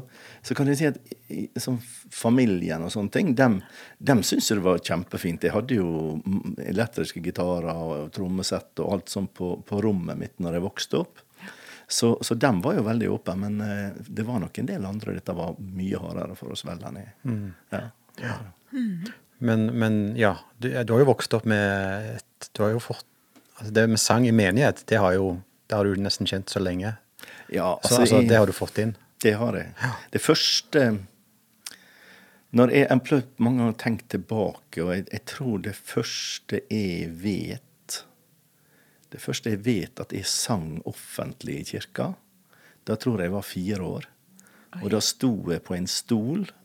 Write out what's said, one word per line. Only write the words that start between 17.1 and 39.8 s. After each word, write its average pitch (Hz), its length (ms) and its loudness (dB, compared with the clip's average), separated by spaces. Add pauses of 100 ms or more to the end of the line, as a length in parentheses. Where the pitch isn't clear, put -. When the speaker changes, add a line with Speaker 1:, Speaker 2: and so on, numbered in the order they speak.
Speaker 2:
Mm. 104 320 -6 (160)
Speaker 1:
Ja. - 160 -6 (320)
Speaker 2:
Ja. 117 240 -8 (280)
Speaker 3:
Mm. 208 380 -4 (320)
Speaker 2:
Men, 110 320 2
men 113 260 2 (180)
ja, 113 180 4 (220)
du, 123 180 -6
du 120 220 0
har 120 100 8
jo 139 60 8
vokst - 260 2
opp 110 100 -2
med 101 680 0
et, - 360 -16
du - 140 -6
har 107 80 4
jo 117 80 0
fått, - 240 -8 (540)
altså 107 180 -10
det 110 120 8
med 110 120 4
sang 117 260 6
i 117 60 6
menighet, 110 540 6
det 113 120 2
har 95 160 6
jo, 95 200 2 (300)
det - 120 -2
har 101 100 4
du 98 140 2
nesten 98 260 -2
kjent 95 240 -4
så 98 140 -2
lenge. 92 300 -2 (500)
Speaker 1:
Ja, 90 320 -2
Speaker 2:
Så, - 160 0
Speaker 1:
altså, 123 80 6
Speaker 2:
altså, 113 160 6
Speaker 1:
jeg 107 160 6
Speaker 2:
det 110 80 10
har 101 80 8
du 92 80 -2
fått - 240 -4
inn? 110 160 0 (220)
Speaker 1:
Det 110 180 4
har 107 240 -2
jeg. - 160 -10
Speaker 2:
Ja. 123 160 -4 (160)
Speaker 1:
Det - 160 -2
første, - 600 2 (1700)
når 120 180 8
jeg, 139 160 6
jeg 127 160 4
plø-, 143 180 4 (140)
mange 123 240 2
ganger 117 140 2
har 113 60 -10
tenkt 113 300 -2
tilbake, 92 720 -4
og 90 120 0
jeg, 95 160 -2
jeg - 160 -12
tror 113 360 -4
det 101 160 -8
første - 840 -6
jeg 87 480 -2
vet, 90 880 -6 (1120)
det - 100 -16
første 127 300 -4
jeg 101 120 -2
vet 110 380 -2